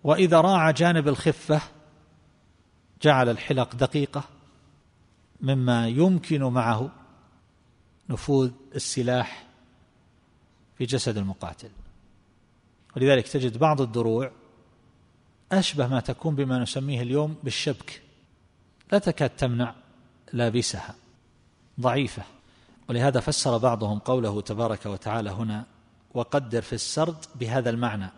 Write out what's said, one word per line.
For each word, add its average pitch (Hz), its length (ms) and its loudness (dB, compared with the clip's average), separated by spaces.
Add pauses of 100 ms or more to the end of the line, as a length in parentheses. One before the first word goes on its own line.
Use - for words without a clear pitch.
وإذا 160 380 6
راعى 165 320 4
جانب 165 340 4
الخفة 151 540 0 (1400)
جعل 131 280 6
الحلق 120 460 -2
دقيقة 139 480 -2 (1160)
مما 123 460 2
يمكن 156 560 2
معه 120 480 0 (1200)
نفوذ 131 420 2 (240)
السلاح 123 720 -2 (1300)
في 127 80 -4
جسد 117 320 -2
المقاتل. 98 520 -8 (1300)
ولذلك 131 320 4
تجد 127 300 -2
بعض 151 240 2
الدروع 117 500 -2 (1200)
أشبه 151 360 0
ما 131 120 0
تكون 147 360 -4
بما 131 240 0
نسميه 135 420 -4
اليوم 147 420 -2
بالشبك، - 580 -6 (880)
لا 202 80 4
تكاد 156 300 0
تمنع 120 460 -2 (580)
لابسها، 117 640 -2 (840)
ضعيفة. 123 440 -2 (680)
ولهذا 123 300 2
فسر 127 380 0
بعضهم 107 420 0
قوله 110 420 -2
تبارك 110 440 -4
وتعالى 104 440 -6
هنا: 107 360 -6 (480)
"وقدر 117 480 -2
في - 120 -10
السرد"، 156 520 -4 (100)
بهذا 120 340 -2
المعنى 110 480 -4